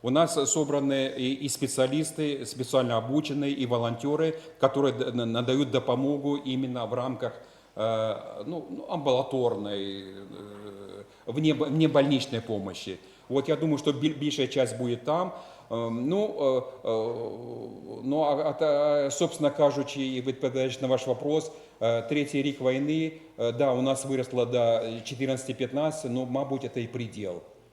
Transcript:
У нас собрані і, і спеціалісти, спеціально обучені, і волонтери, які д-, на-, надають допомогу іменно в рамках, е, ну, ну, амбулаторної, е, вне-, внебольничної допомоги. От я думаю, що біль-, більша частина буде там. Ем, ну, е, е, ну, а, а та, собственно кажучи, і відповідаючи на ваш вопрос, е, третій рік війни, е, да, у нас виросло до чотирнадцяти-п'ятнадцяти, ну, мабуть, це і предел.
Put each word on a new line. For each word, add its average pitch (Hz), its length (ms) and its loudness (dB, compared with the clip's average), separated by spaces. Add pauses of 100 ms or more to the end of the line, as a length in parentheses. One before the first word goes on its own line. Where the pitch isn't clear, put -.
У 120 80 -2
нас 151 420 4
собрані 139 540 2
і, 131 240 -2
і 139 180 -4
спеціалісти, 139 960 0
спеціально 127 520 0
обучені, 139 520 0
і 139 160 -2
волонтери, 131 680 0 (280)
які 135 180 4
д-, 127 320 2
на-, 120 140 0
надають 123 440 2
допомогу 139 680 2
іменно 127 480 -4
в 110 80 -4
рамках, 123 380 -2 (460)
е, 110 380 0 (300)
ну, 160 240 -8
ну, - 200 -10
амбулаторної, 117 1080 0
е, 98 1300 -14
вне-, 151 220 4
внебольничної 143 840 4
допомоги. 95 580 -6 (300)
От 139 200 0
я 151 80 4
думаю, 151 220 2
що 147 140 2
біль-, 139 260 0
більша 139 280 0
частина 123 360 0
буде 120 140 0
там. 175 360 -2 (400)
Ем, 117 360 -2
ну, 202 260 0 (500)
е, - 40 0
е, 113 260 0 (880)
ну, 143 180 0
а, 147 280 2
а 139 40 0
та, 147 580 4
собственно 151 400 2
кажучи, 139 560 2
і 131 140 -2
відповідаючи 131 640 0
на 131 60 0
ваш 127 180 2
вопрос, 147 460 0 (280)
е, 113 220 2
третій 147 400 0
рік 143 180 -2
війни, 147 520 2 (260)
е, 117 140 2
да, 131 200 4
у 127 100 2
нас 135 220 2
виросло 127 400 0
до 117 360 4 (240)
чотирнадцяти-п'ятнадцяти, 135 1040 -2
ну, 123 220 -2
мабуть, 135 440 -2
це 123 60 -2
і 117 60 -4
предел. 107 480 -6 (380)